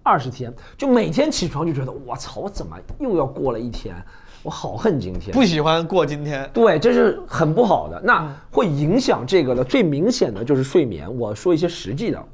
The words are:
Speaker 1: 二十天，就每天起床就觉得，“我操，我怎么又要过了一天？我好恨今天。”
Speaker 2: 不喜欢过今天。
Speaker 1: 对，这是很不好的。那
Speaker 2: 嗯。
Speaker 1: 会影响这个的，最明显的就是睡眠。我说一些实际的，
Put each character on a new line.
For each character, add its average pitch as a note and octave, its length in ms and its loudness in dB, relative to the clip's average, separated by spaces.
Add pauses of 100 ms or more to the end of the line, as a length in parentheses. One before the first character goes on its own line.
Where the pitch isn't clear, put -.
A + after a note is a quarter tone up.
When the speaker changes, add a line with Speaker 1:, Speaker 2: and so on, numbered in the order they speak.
Speaker 1:
二 G#3 160 2
十 A#2+ 100 -6
天， B2 240 -10 (240)
就 C#4 100 -4
每 A#3 220 4
天 C#4 220 0
起 F3 180 -2
床 D3 180 -4
就 E3 60 0
觉 C3+ 100 -4
得 C3 80 -6 (140)
，“我 A2+ 100 -10
操， - 280 -10
我 G3 80 -8
怎 - 160 -10
么 D#2+ 100 -12 (220)
又 A#3+ 180 0
要 D3 80 2
过 C3+ 280 -2
了 A2+ 60 -6
一 A#2+ 120 -6
天？ G#2 240 -8 (480)
我 - 80 -10
好 - 260 -8
恨 D#3 240 2
今 F#2 140 -6
天。” F2+ 180 -8
Speaker 2:
不 C4 100 4
喜 E3+ 160 4
欢 D#3+ 300 2
过 F#3 160 2
今 D3 180 -4
天。 C#3+ 300 -6
Speaker 1:
对， G#3+ 260 6
这 A#3 140 4
是 A#3+ 340 4
很 D#3 280 0
不 A#3+ 100 4
好 B2+ 240 2
的。 E2+ 160 -10
那 A#3 200 4
Speaker 2:
嗯。 C#3+ 100 -10 (160)
Speaker 1:
会 A#3+ 180 2
影 D3+ 320 2
响 C#3+ 260 0
这 F3+ 160 4
个 B2+ 120 0
的， B2+ 100 0
最 C4 180 4
明 E3 300 2
显 D#3 200 0
的 G2+ 120 -8
就 C#3 100 2
是 C3 80 4
睡 C#3+ 220 4
眠。 F2 340 -6
我 G#2+ 160 -4
说 F3 200 0
一 - 20 4
些 E3 100 0
实 C3 280 -6
际 F#3+ 160 -4
的， A2+ 120 -6 (120)